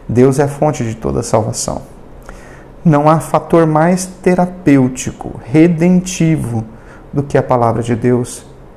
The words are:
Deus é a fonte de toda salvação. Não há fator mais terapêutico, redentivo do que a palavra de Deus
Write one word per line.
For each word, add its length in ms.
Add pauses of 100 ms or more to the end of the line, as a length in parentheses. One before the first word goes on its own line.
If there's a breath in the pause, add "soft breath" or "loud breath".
Deus 300
é 60
a 40
fonte 360
de 100
toda 300
salvação. 580 (1040 loud breath)
Não 240
há 100
fator 460
mais 400
terapêutico, 1400
redentivo 1200 (480 loud breath)
do 120
que 120
a 60
palavra 400
de 140
Deus 500 (320)